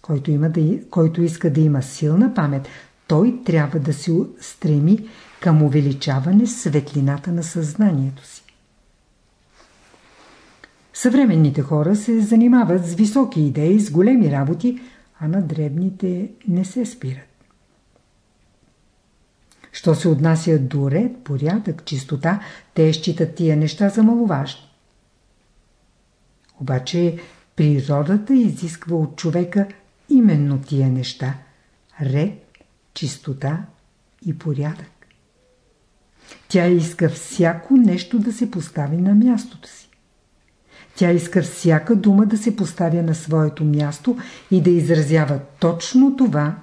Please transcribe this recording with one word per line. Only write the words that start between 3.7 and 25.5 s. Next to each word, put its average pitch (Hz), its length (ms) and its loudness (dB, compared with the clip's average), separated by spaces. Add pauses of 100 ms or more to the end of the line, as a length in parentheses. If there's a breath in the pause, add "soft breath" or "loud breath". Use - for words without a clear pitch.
да 147 140 -2
се - 180 -4
у-, 175 160 0 (140)
стреми 151 680 0 (320 loud breath)
към 156 220 4
увеличаване 143 840 2
светлината 143 840 -4
на 170 120 -4
съзнанието 151 800 -2
си. - 180 -20 (2500 soft breath)
Съвременните 175 680 2
хора 151 340 0
се 226 260 -2
занимават 226 640 4
с - 100 -6
високи 214 460 0
идеи, 151 380 2
с 208 120 -2
големи 196 400 4
работи, 165 480 -2 (400 loud breath)
а 156 80 -4
на 190 140 0
дребните 175 920 -4 (160)
не 180 180 0
се 240 200 -6
спират. - 600 -12 (2250 soft breath)
Що 160 240 0
се - 120 -2
отнася 160 520 2
до 139 320 -2
ред, 233 320 -2
порядък, 151 600 -4
чистота, 156 540 -4 (340 loud breath)
те 160 200 2
считат 165 420 -4
тия 160 220 0
неща 156 320 0
за 220 140 2
маловажни. 208 580 0 (2000)